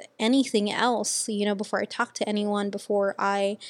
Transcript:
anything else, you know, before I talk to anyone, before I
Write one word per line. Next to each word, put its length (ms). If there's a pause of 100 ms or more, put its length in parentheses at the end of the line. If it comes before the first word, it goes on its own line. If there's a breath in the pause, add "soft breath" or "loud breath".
(200)
anything 520
else, 560
you 200
know, 80
before 260
I 40
talk 280
to 160
anyone, 400
before 480
I 400 (120)